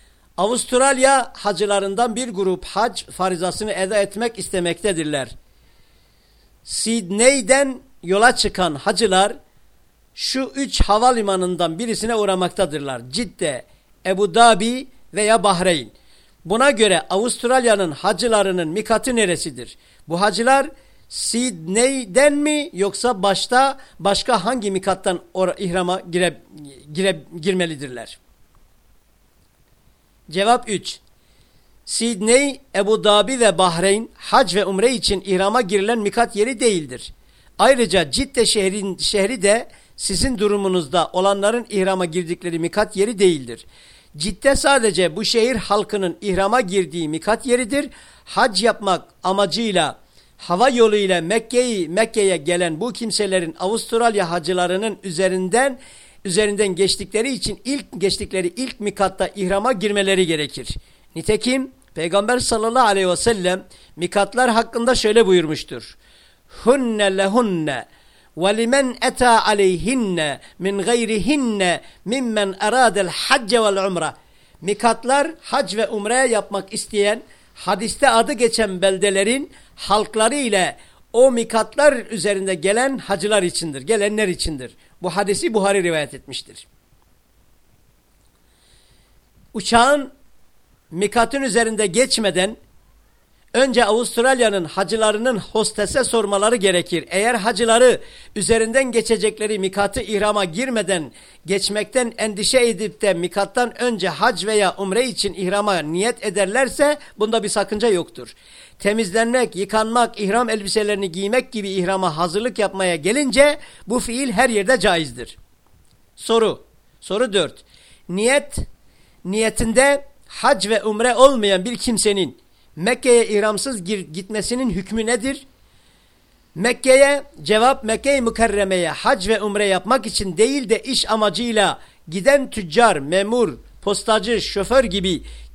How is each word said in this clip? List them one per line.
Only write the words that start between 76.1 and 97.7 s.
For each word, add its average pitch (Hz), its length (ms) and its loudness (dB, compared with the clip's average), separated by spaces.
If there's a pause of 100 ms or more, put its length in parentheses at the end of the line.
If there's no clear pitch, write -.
yapmak 208 580 -2
isteyen, 208 500 -2 (300)
hadiste 208 560 -2
adı 226 240 4
geçen 220 480 0
beldelerin 196 720 0 (240)
halkları 220 600 0
ile 202 420 0 (360)
o 254 180 6
mikatlar 226 640 2
üzerinde 196 600 -4
gelen 226 420 0
hacılar 196 460 0
içindir, 160 380 -4
gelenler 208 460 0
içindir. 151 480 -6 (260)
Bu 180 80 -4
hadisi 202 440 -2
Buhari 196 300 2
rivayet 156 300 -2
etmiştir. - 540 -16 (2750)
Uçağın 262 640 2 (720)
mikatın 233 500 0
üzerinde 220 460 0
geçmeden 208 720 0 (960)
önce 240 320 4
Avustralya'nın 233 800 2
hacılarının 214 720 -2
hostese 202 640 -2
sormaları 208 520 0
gerekir. 180 540 0
Eğer 220 260 0
hacıları 226 640 4 (340)